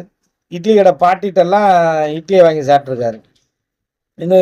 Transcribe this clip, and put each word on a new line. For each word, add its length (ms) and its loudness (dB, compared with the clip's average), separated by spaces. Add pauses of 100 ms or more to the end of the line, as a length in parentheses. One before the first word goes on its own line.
(520)
இட்லி 240 -2
கடை 160 4
பாட்டிட்டெல்லாம் 800 0 (420)
இட்லியை 300 0
வாங்கி 200 2
சாப்பிட்ருக்காரு. 580 -4 (1000)
இந்த, 220 -2